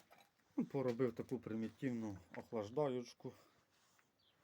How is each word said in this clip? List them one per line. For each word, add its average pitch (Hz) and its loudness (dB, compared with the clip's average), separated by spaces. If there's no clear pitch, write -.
Ну, 277 4
поробив 127 2
таку 123 -2
примітивну 110 -2
охлаждаючку 123 -2